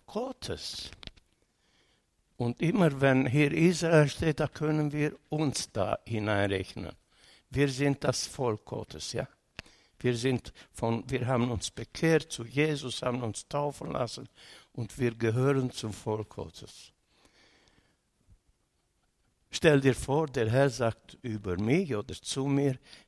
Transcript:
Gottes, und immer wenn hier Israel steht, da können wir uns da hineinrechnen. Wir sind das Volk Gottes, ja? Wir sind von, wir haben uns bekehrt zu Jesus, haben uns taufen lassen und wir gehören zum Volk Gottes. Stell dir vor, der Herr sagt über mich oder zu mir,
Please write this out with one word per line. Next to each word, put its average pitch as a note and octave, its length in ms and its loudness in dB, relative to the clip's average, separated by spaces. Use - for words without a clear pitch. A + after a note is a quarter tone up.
Gottes, - 840 -8
und A#2+ 220 -4
immer E3 400 2
wenn C3+ 260 6
hier C#3+ 260 4
Israel E3 560 6
steht, D#3+ 320 0
da D3+ 80 0
können D3+ 440 -2
wir D3 240 -2
uns D3+ 420 -2
da G#2 320 0
hineinrechnen. G2+ 880 0
Wir C#3 220 2
sind C3+ 340 0
das C3+ 220 0
Volk A#2+ 400 -4
Gottes, - 480 -10
ja? - 120 -4
Wir B2 160 2
sind B2 380 -2
von, A#2 380 -4
wir B2 180 -2
haben B2 240 2
uns A2 200 -4
bekehrt D#3+ 600 0
zu - 140 -8
Jesus, C#3 560 -2
haben B2 220 -2
uns G#2+ 260 -6
taufen D3 440 -6
lassen A#2+ 360 -6
und - 240 -8
wir A#2+ 160 0
gehören B2+ 560 2
zum A2 240 -8
Volk G#2+ 340 -6
Gottes. - 640 -14
Stell D3+ 300 6
dir C3 140 6
vor, D3 320 -2
der B2+ 240 0
Herr C#3 180 4
sagt A#2 540 -4
über G#2+ 360 -4
mich C3 380 2
oder - 160 -6
zu - 320 -6
mir, C#3 340 2